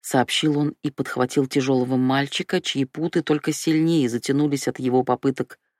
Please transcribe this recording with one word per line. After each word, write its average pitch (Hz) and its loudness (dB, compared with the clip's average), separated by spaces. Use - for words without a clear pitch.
сообщил 143 0
он 147 0
и 147 -4
подхватил 131 0
тяжёлого 131 0
мальчика, 139 0
чьи 139 -2
путы 165 -2
только 151 0
сильнее 160 2
затянулись 139 0
от 123 -4
его 127 2
попыток 127 -2